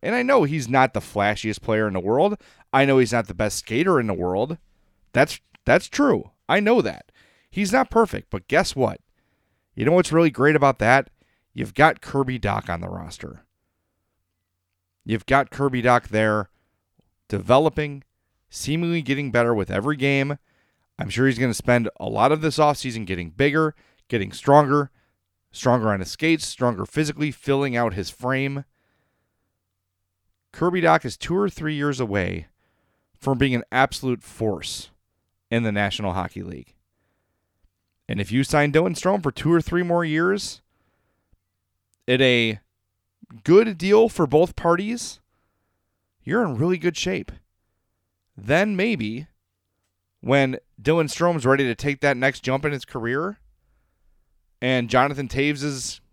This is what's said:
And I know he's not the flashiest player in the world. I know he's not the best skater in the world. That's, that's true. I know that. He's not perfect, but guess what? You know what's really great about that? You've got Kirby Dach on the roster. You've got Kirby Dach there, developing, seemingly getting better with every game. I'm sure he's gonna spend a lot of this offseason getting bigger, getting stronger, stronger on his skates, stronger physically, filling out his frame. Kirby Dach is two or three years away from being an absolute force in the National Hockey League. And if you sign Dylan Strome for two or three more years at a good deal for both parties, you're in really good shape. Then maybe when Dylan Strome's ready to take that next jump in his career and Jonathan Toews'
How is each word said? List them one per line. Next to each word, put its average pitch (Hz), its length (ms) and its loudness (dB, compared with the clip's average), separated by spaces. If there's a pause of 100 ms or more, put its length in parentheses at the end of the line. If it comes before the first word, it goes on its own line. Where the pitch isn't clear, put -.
And 196 100 -4
I 247 100 0
know 254 200 4
he's 143 240 -2
not 131 260 4
the 104 60 -4
flashiest 104 640 -2
player 110 260 0
in 101 60 -4
the 92 80 -4
world. 143 360 0 (360)
I 135 100 4
know 139 140 4
he's 120 160 4
not 117 140 -2
the 98 60 -10
best 104 260 -4
skater 160 380 0
in 117 100 0
the 104 60 -2
world. 92 440 -4 (560)
That's, - 260 0 (260)
that's 175 220 2
true. 277 440 0 (180)
I 175 100 2
know 214 220 2
that. - 300 -6 (380)
He's 190 220 -4
not 262 180 2
perfect, 202 400 0
but - 200 -10
guess 170 260 0
what? 120 240 -2 (760)
You 113 120 -4
know 147 80 4
what's 180 180 4
really 165 200 4
great 143 240 4
about 139 240 2
that? 127 300 2 (440)
You've - 200 -8
got 147 280 2
Kirby 127 380 -4
Dach 104 300 -4
on 85 120 -6
the 90 80 -10
roster. - 560 -14 (1600)
You've 104 200 -4
got 135 240 2
Kirby 131 320 -2
Dach 120 280 2
there, 107 400 0 (800)
developing, 139 760 0 (460)
seemingly 170 520 -4
getting 135 300 -4
better 120 240 2
with 98 160 -2
every 107 240 -2
game. 139 420 0 (600)
I'm 104 100 -6
sure 110 160 2
he's 127 140 2
gonna 123 140 0
spend 120 360 0 (100)
a 110 100 -8
lot 113 240 2
of 156 80 -2
this 156 160 -2
offseason 131 480 0
getting 87 240 -6
bigger, 147 460 0 (320)
getting 98 240 -4
stronger, 143 580 4 (640)
stronger 117 420 0
on 98 60 -2
his 92 100 -8
skates, 160 340 -2
stronger 113 400 -4
physically, 151 460 -4
filling 139 480 -2
out 117 160 0
his 107 160 -8
frame. 135 560 -6 (1900)
Kirby 175 300 -2
Dach 160 240 4
is 117 100 -8
two - 220 -4
or 202 100 0
three 156 280 -6
years 143 240 -2
away 92 480 -4 (680)
from 135 220 -2
being 131 160 2
an 120 180 -2
absolute 127 520 -2
force - 640 -8 (640)
in 117 100 0
the 113 100 -2
National 101 420 -4
Hockey 92 280 -6
League. 87 320 -16 (1300)
And 104 120 -6
if 98 120 -8
you 127 120 2
sign 147 280 0
Dylan 165 240 2
Strome 190 260 -2
for 147 100 -4
two - 220 0
or 170 80 4
three 175 220 -2
more 170 200 -2
years 170 580 -2 (1500)
at 127 120 2
a 120 400 2 (840)
good 202 340 6
deal 208 320 4
for - 160 0
both 151 300 2
parties, 202 640 -2 (1040)
you're 208 200 0
in 143 140 -4
really 170 220 0
good 170 180 -2
shape. - 340 -6 (1040)
Then 160 400 -2
maybe 151 520 -4 (920)
when 131 360 2 (240)
Dylan 156 280 0
Strome's 165 360 0
ready 135 200 4
to 117 100 -2
take 139 260 -6
that 143 160 2
next 135 220 -2
jump 135 260 -4
in 147 60 -4
his 139 140 -8
career 135 520 -6 (1200)
and 123 280 -2
Jonathan 135 400 2
Toews' 139 720 -4 (120)